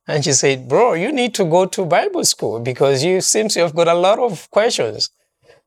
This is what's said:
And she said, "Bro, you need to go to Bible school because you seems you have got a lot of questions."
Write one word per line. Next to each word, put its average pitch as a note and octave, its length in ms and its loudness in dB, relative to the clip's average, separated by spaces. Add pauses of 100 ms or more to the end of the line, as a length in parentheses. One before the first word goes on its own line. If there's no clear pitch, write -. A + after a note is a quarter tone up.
And D3 180 -2
she C#3+ 80 0
said, C3 360 0
"Bro, G3 260 2
you G3 180 -2
need B3 240 -2
to G3 80 0
go F3 200 2
to F#3+ 200 -4
Bible C4 400 0
school A2 340 -4
because C3 460 0
you F#3 160 0
seems A3 340 -2
you E3+ 80 0
have D#3+ 140 -2
got E3+ 100 2
a E3+ 80 4
lot F#3 240 2
of A#3 320 -4
questions." A#2+ 600 -2 (560)